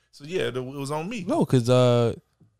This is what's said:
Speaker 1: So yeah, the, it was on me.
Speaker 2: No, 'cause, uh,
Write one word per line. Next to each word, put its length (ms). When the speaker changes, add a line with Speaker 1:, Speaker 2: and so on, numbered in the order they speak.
Speaker 1:
So 120
yeah, 260
the, 120
it 160
was 120
on 200
me. 180
Speaker 2:
No, 160
'cause, 240
uh, 460